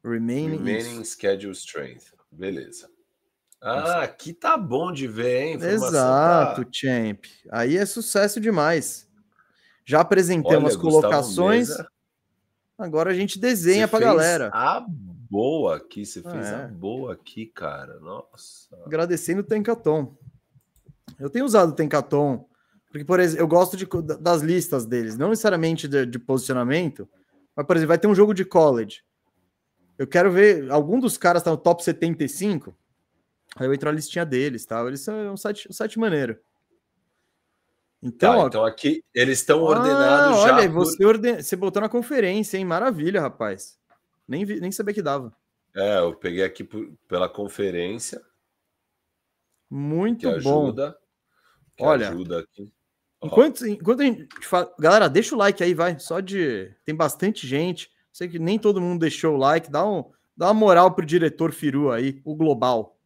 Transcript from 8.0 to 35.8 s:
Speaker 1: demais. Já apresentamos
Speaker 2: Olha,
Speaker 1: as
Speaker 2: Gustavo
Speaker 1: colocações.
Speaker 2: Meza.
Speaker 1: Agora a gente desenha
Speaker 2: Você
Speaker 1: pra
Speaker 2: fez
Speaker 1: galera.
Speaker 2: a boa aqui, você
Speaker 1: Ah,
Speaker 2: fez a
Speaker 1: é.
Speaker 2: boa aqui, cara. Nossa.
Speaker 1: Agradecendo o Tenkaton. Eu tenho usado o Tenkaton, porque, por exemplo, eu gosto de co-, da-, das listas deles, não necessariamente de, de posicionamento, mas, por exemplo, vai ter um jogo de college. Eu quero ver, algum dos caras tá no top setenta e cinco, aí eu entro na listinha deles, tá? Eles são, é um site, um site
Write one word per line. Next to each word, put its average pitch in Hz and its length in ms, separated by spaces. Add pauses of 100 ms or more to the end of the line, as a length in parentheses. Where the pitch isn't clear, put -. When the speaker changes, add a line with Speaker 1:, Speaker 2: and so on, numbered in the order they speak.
Speaker 1:
demais. 170 680 (760)
Já 147 160
apresentamos 175 560
Speaker 2:
Olha, 143 120
Speaker 1:
as - 80
Speaker 2:
Gustavo 160 260
Speaker 1:
colocações. 165 680
Speaker 2:
Meza. - 220 (880)
Speaker 1:
Agora 170 320
a 185 40
gente 196 240
desenha 208 480
Speaker 2:
Você 208 40
Speaker 1:
pra 220 80
Speaker 2:
fez 226 120
Speaker 1:
galera. 160 440
Speaker 2:
a 147 340
boa 117 880
aqui, 101 300
você - 180
Speaker 1:
Ah, 87 60
Speaker 2:
fez 101 160
a 104 140
Speaker 1:
é. 131 80
Speaker 2:
boa 113 440
aqui, - 340
cara. 71 540
Nossa. - 720 (120)
Speaker 1:
Agradecendo 165 540
o 202 40
Tenkaton. 202 720 (1000)
Eu 135 100
tenho 247 160
usado 208 280
o - 20
Tenkaton, 143 760 (380)
porque, 147 180
por 180 160
exemplo, 165 220
eu 165 60
gosto 180 280
de 185 80
co-, 180 160
da-, 156 160
das 165 240
listas 156 460
deles, 113 320
não 160 120
necessariamente 165 580
de, 139 180
de 120 120
posicionamento, 131 880 (480)
mas, 143 120
por 180 100
exemplo, 160 120
vai 165 100
ter 185 80
um 208 80
jogo 208 180
de 185 120
college. 139 580 (960)
Eu 135 80
quero 180 240
ver, 180 400
algum 151 300
dos 240 180
caras 175 240
tá 170 80
no 156 60
top 170 260
setenta 165 400
e 139 60
cinco, 180 500 (800)
aí 131 100
eu 135 80
entro 147 160
na 151 60
listinha 160 280
deles, 131 400
tá? 113 220
Eles 135 140
são, 214 180
é 208 140
um 196 40
site, 208 320
um - 40
site 220 260